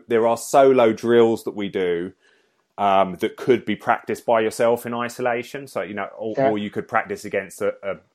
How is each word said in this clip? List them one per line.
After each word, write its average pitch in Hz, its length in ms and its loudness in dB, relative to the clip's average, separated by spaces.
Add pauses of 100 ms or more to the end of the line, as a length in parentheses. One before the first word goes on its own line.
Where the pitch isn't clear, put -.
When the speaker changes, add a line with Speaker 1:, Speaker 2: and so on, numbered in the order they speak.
Speaker 1:
there 117 200 2
are 113 100 2
solo 131 560 4
drills 117 520 4
that 92 100 -6
we 101 140 -6
do, 90 440 -4 (640)
um, 95 440 2
that - 160 -4
could 120 280 2
be 104 100 -2
practiced - 500 -4
by 113 160 2
yourself 117 440 0
in 120 80 -8
isolation. 120 760 -6
So, 107 140 -8
you 92 120 -10
know, 101 240 -8
or, 110 160 -8
Speaker 2:
Okay. 135 160 0
Speaker 1:
or 107 80 -2
you 104 120 -6
could - 180 -10
practice 101 380 -4
against 95 360 -8
a, 101 120 -2 (100)
a 95 120 -6 (200)